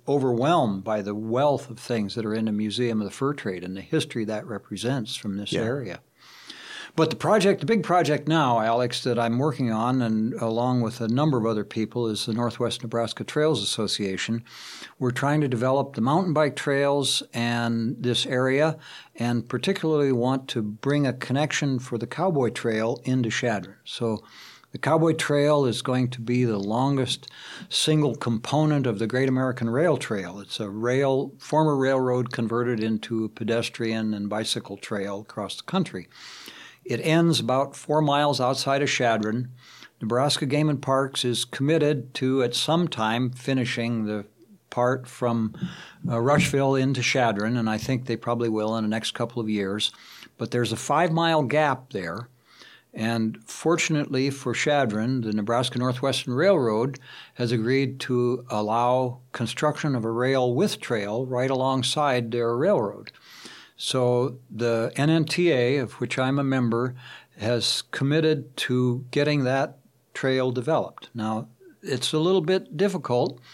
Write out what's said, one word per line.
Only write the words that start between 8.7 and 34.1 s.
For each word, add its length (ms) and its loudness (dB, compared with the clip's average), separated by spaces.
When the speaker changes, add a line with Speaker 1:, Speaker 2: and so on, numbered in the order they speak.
Speaker 1:
that 160 0
I'm 220 2
working 320 0
on, 280 2
and 340 0
along 460 0
with 200 -2
a 80 -2
number 280 2
of 80 2
other 200 0
people, 420 -4
is 180 -4
the 80 -4
Northwest 520 -2
Nebraska 400 -4
Trails 400 2
Association. 800 -2
We're 100 0
trying 300 0
to 80 2
develop 460 0
the 60 -4
mountain 320 2
bike 220 2
trails 800 0
and 680 0
this 280 0
area, 500 2
and 320 -2
particularly 640 2
want 380 0
to 120 -2
bring 420 0
a 80 2
connection 680 0
for 180 -6
the 80 -4
Cowboy 440 0
Trail 520 -2
into 260 0
Chadron. 460 -2
So 380 -4
the 80 -12
Cowboy 360 4
Trail 520 2
is 160 -2
going 280 0
to 100 -10
be 240 2
the 140 0
longest 680 0
single 460 2
component 720 0
of 140 -2
the 80 0
Great 200 2
American 400 0
Rail 280 2
Trail. 420 -6
It's 220 -10
a 100 -6
rail, 680 0
former 360 2
railroad 560 2
converted 480 -2
into 460 -2
a 40 -4
pedestrian 880 -2